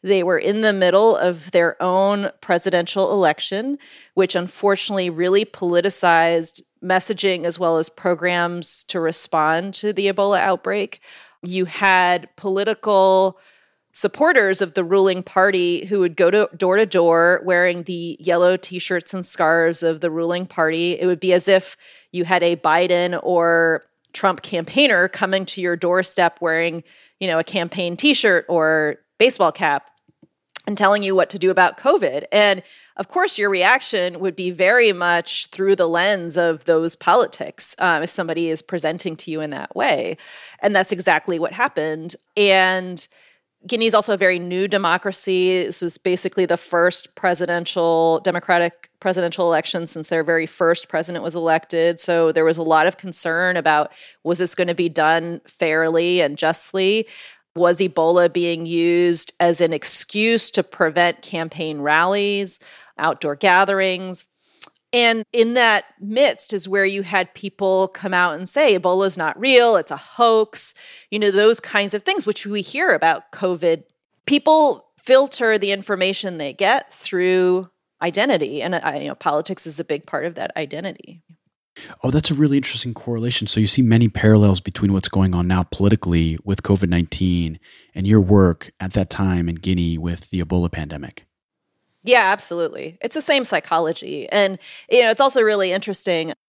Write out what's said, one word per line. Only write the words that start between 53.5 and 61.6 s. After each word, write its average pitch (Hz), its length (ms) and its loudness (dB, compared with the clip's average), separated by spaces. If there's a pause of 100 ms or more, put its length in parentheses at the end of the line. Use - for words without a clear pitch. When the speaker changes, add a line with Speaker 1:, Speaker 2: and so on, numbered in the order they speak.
Speaker 1:
about, 151 360 0 (300)
was 170 160 -2
this 175 160 -2
gonna 175 200 -2
be 170 140 -2
done 165 600 0
fairly 165 720 0
and 147 180 0
justly? 190 720 0 (480)
Was 175 240 2
Ebola 170 520 2
being 170 340 -4
used 170 760 0
as 170 200 2
an 165 120 2
excuse 214 800 -2
to 202 100 0
prevent 170 600 0
campaign 160 580 -8